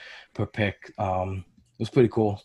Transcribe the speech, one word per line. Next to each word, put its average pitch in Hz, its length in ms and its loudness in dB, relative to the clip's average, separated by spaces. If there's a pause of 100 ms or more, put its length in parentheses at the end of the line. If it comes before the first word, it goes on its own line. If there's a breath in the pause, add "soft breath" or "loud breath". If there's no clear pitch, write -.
(360 loud breath)
per 104 100 0
pick. - 540 -4
Um, 92 440 -2 (360)
it - 0 -
was - 100 -2
pretty 123 200 6
cool. 104 360 0